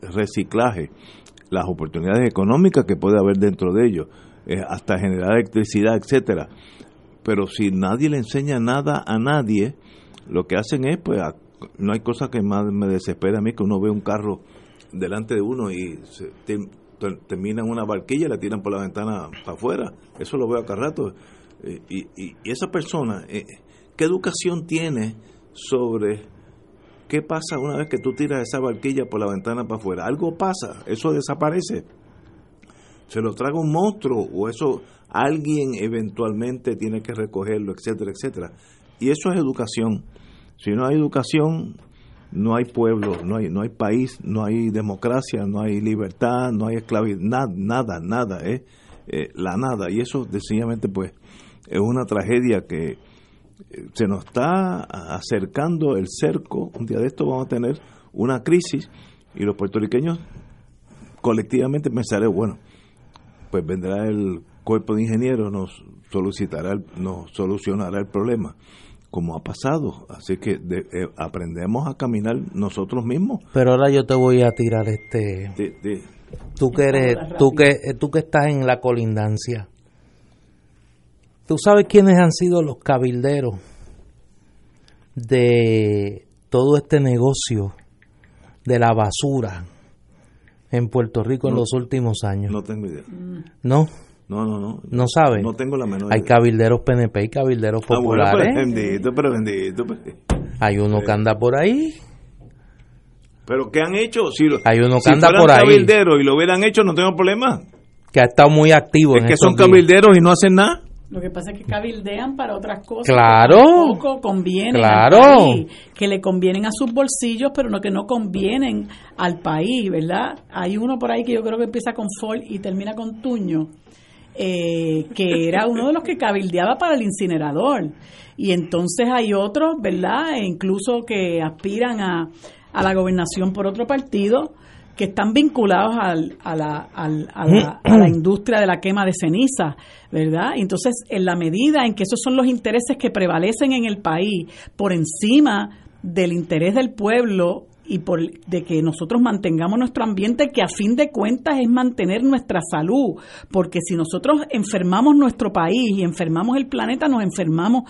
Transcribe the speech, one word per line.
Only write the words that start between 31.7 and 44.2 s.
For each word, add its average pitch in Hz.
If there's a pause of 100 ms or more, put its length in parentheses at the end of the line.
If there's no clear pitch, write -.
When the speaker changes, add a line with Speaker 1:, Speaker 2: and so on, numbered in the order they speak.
Speaker 1:
Se 110
lo 110
traga 143
un 160
monstruo 160
o 101
eso 120 (280)
alguien 143
eventualmente 113
tiene 110
que 117
recogerlo, 104
etcétera, 101
etcétera. 95 (480)
Y 127
eso 156
es 185
educación. 113 (540)
Si -
no 120
hay 143
educación, 151 (560)
no 110
hay 117
pueblo, 110
no 92
hay, 104
no 95
hay 117
país, 117